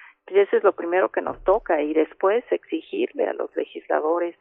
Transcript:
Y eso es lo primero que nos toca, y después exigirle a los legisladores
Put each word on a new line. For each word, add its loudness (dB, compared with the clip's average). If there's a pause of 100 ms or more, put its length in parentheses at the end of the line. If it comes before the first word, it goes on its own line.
(260)
Y 2
eso 4
es 0
lo 6
primero 0
que -4
nos -8
toca, 0
y -2
después 0
exigirle -4
a -4
los -8
legisladores -4